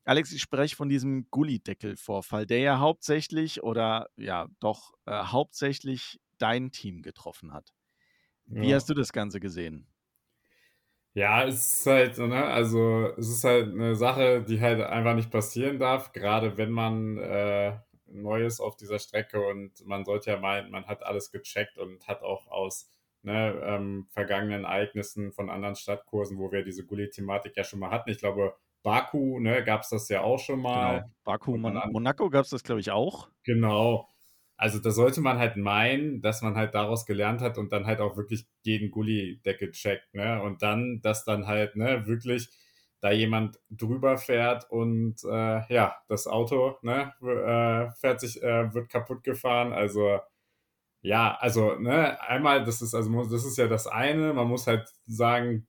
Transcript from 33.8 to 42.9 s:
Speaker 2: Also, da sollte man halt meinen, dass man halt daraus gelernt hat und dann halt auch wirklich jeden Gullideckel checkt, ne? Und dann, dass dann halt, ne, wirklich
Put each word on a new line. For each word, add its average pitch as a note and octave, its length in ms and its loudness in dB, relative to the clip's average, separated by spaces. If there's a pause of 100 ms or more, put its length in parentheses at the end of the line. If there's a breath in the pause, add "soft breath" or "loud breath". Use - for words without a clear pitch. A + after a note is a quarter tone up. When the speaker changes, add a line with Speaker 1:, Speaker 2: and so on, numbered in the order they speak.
Speaker 2:
Also, G#2+ 220 0
da A2+ 120 2
sollte B2 280 4
man C3 200 2
halt A2+ 180 0
meinen, A#2 640 0
dass A2 200 0
man G#2+ 140 0
halt A2 200 0
daraus G#2+ 300 0
gelernt G#2+ 360 0
hat A#2 160 -2
und G#2 160 -4
dann G2+ 120 0
halt A2 140 0
auch G#2 160 -2
wirklich G#2+ 320 -6 (140)
jeden G#2+ 280 0
Gullideckel G2 800 -2
checkt, - 420 -4
ne? G#2+ 280 -2
Und G2 200 -4
dann, A#2 400 0
dass G#2+ 240 0
dann G2+ 220 0
halt, G#2+ 280 0
ne, A2+ 320 0
wirklich A#2+ 420 -2 (520 soft breath)